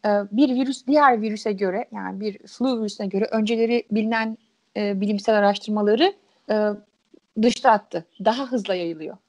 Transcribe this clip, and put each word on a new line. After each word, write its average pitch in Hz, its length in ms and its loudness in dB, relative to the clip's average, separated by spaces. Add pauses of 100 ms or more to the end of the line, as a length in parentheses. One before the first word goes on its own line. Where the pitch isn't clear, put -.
e, - 20 2 (240)
bir 254 220 2
virüs 262 320 -4
diğer 262 360 4
virüse 214 300 -4
göre, 190 400 -2
yani 196 280 -8
bir 208 260 -8
flu 247 340 -2
virüsüne 208 260 -6
göre 190 180 -2
önceleri 226 680 0
bilinen, 220 480 -2 (380)
e, 202 240 -2
bilimsel 208 380 0
araştırmaları, 208 760 2 (360)
e, 214 200 0 (720)
dışta 240 280 4
attı. 190 340 0 (200)
Daha 240 280 0
hızla 196 220 -2
yayılıyor. 165 420 -6 (120)